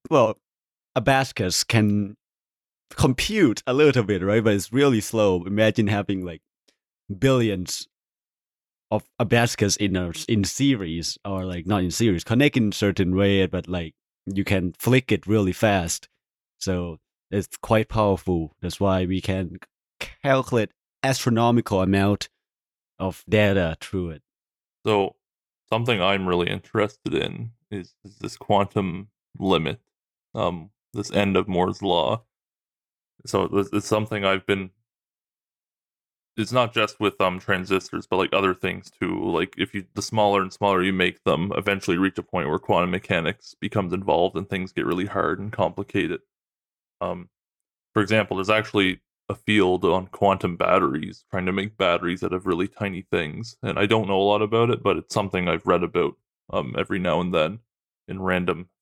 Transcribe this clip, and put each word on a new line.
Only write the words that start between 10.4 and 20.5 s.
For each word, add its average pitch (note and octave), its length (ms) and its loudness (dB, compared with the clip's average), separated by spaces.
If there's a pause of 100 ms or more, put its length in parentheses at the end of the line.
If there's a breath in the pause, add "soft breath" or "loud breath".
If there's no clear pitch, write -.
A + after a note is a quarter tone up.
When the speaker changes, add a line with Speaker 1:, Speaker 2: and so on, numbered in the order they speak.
Speaker 1:
series, F#2+ 800 -2
or, F#2+ 200 -6
like, F2 220 -8
not G2 160 0
in F2+ 80 -2
series, G2 320 0
connect C3+ 340 2
in A2 120 2
a F#2+ 40 -2
certain F#2 440 0
way, G2 300 4
but, F2 220 -6
like, E2+ 280 -8 (280)
you G2 200 -4
can F#2 340 -2
flick B2+ 320 2
it E3 160 0
really G2 260 2
fast. F#2+ 560 -2 (500)
So F2 420 -6 (320)
it's G2+ 240 -4
quite A2 320 0
powerful. F#2 760 0
That's F2 160 -8
why F#2+ 260 0
we F#2 160 -2
can F#2 380 -4 (640)
calculate B2+ 480 0 (320)